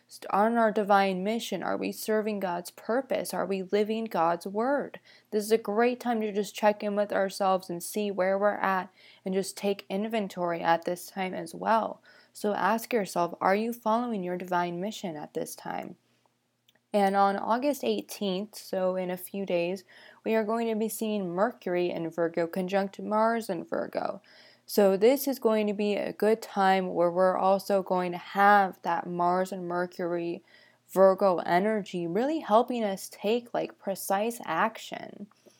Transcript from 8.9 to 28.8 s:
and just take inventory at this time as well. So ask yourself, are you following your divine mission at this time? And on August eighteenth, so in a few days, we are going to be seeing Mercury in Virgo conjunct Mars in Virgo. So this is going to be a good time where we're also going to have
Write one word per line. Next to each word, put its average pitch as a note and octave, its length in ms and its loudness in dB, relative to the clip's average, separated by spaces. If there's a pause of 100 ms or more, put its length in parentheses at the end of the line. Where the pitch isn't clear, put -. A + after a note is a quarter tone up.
and F#3+ 80 -2
just F#3+ 240 -2
take G3+ 320 -2
inventory G3 720 -2
at E3 240 2
this F3 220 -4
time F#3 260 -6
as E3+ 200 -8
well. G3+ 480 0 (320)
So G#3 200 -2
ask A3 380 0
yourself, F3 480 0
are F#3+ 160 4
you A3+ 160 -2
following A#3 500 -2
your F3+ 160 -4
divine F3 440 -2
mission F#3+ 340 -6
at D3+ 180 -12
this E3 220 -6
time? - 400 -10 (1000)
And G3 220 2
on G3 220 4
August B3+ 460 -2
eighteenth, G3+ 760 -4
so F#3 400 -2
in F#3 120 -2
a F3+ 80 -4
few G3 280 -8
days, F3+ 400 -2 (400)
we A3 100 0
are A3 80 2
going A3+ 240 -2
to A3+ 80 0
be A3 140 0
seeing G#3+ 400 -4
Mercury F3+ 600 0
in E3 200 -4
Virgo E3+ 360 0
conjunct F#3+ 540 -2
Mars A3 500 0
in E3+ 140 -4
Virgo. - 580 -4 (440)
So G3 320 4
this C4+ 320 4
is B3+ 100 -4
going G#3+ 280 2
to G#3 60 0
be G#3 220 0
a - 160 -2
good A3 300 2
time F#3+ 520 2
where E3+ 180 4
we're F#3 260 4
also F#3+ 460 2
going F3+ 280 -2
to F3 60 -8
have G3 640 4